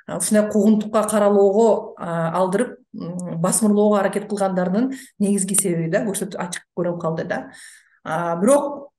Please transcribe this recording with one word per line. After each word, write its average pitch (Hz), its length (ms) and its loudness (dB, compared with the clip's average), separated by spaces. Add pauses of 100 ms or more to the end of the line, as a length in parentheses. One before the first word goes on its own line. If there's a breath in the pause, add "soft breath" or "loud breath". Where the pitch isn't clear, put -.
а, 156 100 -8
ушундай 208 340 2
куугунтукка 214 520 2
каралоого, 202 960 2
а, 165 400 -4
алдырып, 190 400 -2 (160)
м, 175 480 -8
басмырлоого 208 580 2
аракет 196 280 -2
кылгандарынын 196 680 -2 (260 loud breath)
негизги 196 340 0
себеби 165 380 0
да, 226 140 0
көрсөт-, 196 300 -6
ачык - 280 -8 (140)
көрүнүп 175 220 -4
калды 165 260 -4
да. 165 260 -8 (520 loud breath)
А, 170 320 -4
бирок 277 640 2